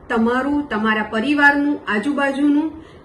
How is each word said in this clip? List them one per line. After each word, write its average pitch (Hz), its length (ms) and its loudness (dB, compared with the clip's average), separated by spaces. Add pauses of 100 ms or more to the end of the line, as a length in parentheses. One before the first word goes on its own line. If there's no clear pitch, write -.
તમારું, 254 600 0
તમારા 214 340 0
પરિવારનું, 285 880 2
આજુબાજુનું, 285 840 0 (320)